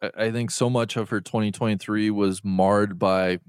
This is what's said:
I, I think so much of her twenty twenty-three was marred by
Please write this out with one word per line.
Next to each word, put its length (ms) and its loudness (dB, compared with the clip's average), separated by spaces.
I, 140 -4
I 160 0
think 180 -4
so 180 0
much 280 -2
of 140 -4
her 100 -2
twenty 320 -2
twenty-three 580 -2
was 320 0
marred 560 2
by 400 2